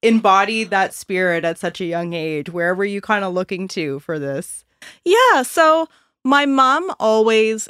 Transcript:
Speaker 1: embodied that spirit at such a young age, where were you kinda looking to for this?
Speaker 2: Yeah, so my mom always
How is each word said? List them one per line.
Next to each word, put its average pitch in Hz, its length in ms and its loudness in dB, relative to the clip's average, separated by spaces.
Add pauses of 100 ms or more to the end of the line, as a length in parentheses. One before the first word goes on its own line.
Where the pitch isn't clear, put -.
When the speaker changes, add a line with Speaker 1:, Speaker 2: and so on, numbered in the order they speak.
Speaker 1:
embodied 214 640 2
that 190 240 0
spirit 180 520 -2
at 170 120 -4
such 175 240 -8
a 185 40 -4
young 170 280 -6
age, 156 360 -6
where 175 260 -2
were 196 100 -2
you 202 160 -6
kinda 202 280 -2
looking 185 400 -6
to 147 300 -6
for 156 200 -8
this? 139 440 -8 (420)
Speaker 2:
Yeah, 427 380 4
so 320 440 2 (360)
my 277 220 2
mom 277 540 2
always 220 720 2